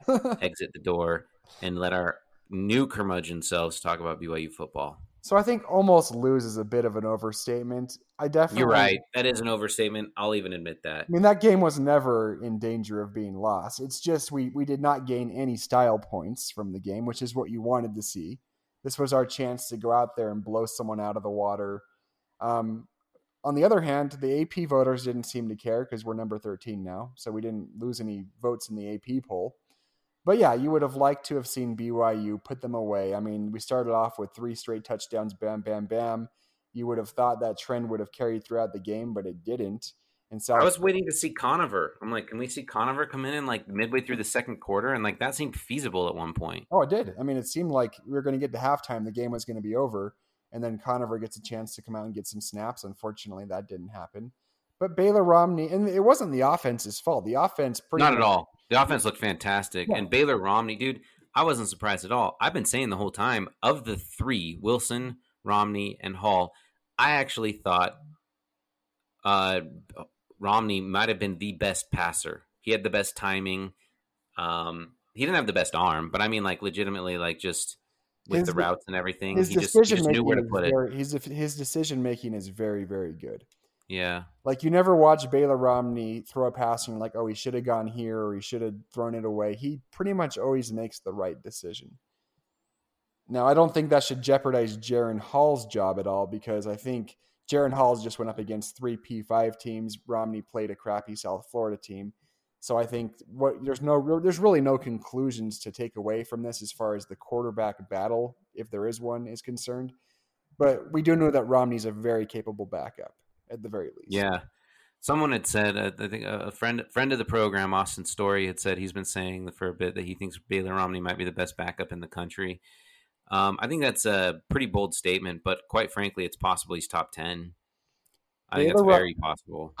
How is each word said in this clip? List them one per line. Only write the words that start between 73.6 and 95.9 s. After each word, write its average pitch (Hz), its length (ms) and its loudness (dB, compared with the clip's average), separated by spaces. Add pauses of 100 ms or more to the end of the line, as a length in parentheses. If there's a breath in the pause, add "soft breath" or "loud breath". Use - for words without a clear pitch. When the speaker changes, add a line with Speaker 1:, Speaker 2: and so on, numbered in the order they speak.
Speaker 2:
Um, 85 560 -4 (200)
he 110 80 -6
didn't 170 140 0
have 139 100 2
the 98 80 -2
best 90 220 2
arm, 82 340 2
but 98 100 -4
I 107 100 2
mean, 110 140 -2
like, 95 200 -2
legitimately, 92 560 -4
like, 85 180 -2
just - 400 -6 (500)
with 95 120 2
Speaker 1:
His 175 80 2
Speaker 2:
the - 60 -2
Speaker 1:
de-, 85 40 0
Speaker 2:
routes 87 300 0
and 135 80 -6
everything, 95 420 -2
Speaker 1:
his 185 120 4
Speaker 2:
he 196 60 -2
just, 190 200 2
he 220 60 10
just 220 100 6
knew 151 320 2
Speaker 1:
decision-making - 20 2
Speaker 2:
where 131 120 4
to 120 40 0
Speaker 1:
is 117 80 -4
Speaker 2:
put 98 140 0
it. 85 80 4
Speaker 1:
very, 127 240 2
his, 139 160 -4
his 147 440 -4
decision-making 131 800 -2
is 95 140 -8
very, 101 380 -4
very 92 280 -6
good. 69 320 -12 (420)
Speaker 2:
Yeah. 90 360 -2 (200)
Speaker 1:
Like, 135 200 -2
you 156 60 2
never 180 260 6
watch 156 340 8
Baylor 139 280 4
Romney 120 640 0
throw 127 260 -2
a 123 40 0
pass 117 360 -2
and 117 80 -8
you're 107 60 -6
like, 113 140 -6
"Oh, 113 120 -2
he 107 80 -4
should 123 180 -6
have 123 120 -4
gone 113 220 0
here," 110 320 -4
or, 104 140 -2
"He 98 80 -6
should 117 200 -6
have 110 140 -4 (180)
thrown 117 220 -2
it 110 100 -6
away." 104 300 -2
He 139 260 -6 (100)
pretty 196 220 -2
much 170 240 -2
always 127 340 0
makes 113 280 -8
the 95 120 -8
right 92 320 -4
decision. 85 540 -14 (1300)
Now, 123 180 0
I 139 80 8
don't 160 200 8
think 156 160 0
that 143 140 6
should 131 180 -4
jeopardize 123 560 2
Jaren 113 420 0
Hall's 139 480 2
job 98 320 0